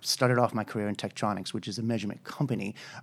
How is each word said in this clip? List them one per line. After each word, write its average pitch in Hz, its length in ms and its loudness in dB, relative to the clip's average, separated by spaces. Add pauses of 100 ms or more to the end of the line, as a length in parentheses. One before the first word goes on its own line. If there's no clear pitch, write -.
started 123 360 4
off 120 160 4
my 110 80 2
career 104 240 -2
in 104 80 0
Tektronix, 101 580 -2
which 110 140 -4
is 104 120 -4
a 113 40 -4
measurement 110 400 -2
company, 107 540 -2 (260)